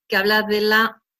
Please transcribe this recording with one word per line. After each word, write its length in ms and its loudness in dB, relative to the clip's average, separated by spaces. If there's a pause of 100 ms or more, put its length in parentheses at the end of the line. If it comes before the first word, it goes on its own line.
que 80 -2
habla 260 0
de 200 -2
la 400 0 (180)